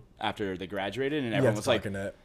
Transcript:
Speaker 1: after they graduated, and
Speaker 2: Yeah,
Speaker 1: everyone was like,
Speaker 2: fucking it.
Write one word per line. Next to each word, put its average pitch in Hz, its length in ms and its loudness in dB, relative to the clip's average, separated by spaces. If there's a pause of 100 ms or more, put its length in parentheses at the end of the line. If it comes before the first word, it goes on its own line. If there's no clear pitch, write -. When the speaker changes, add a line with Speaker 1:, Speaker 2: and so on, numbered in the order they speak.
(200)
Speaker 1:
after 101 380 -2
they 92 100 -8
graduated, 110 560 -2
and 117 80 -2
Speaker 2:
Yeah, 104 60 2
Speaker 1:
everyone 113 180 6
was 104 120 -2
like, 113 160 4
Speaker 2:
fucking 98 120 -4
it. 98 180 -6 (120)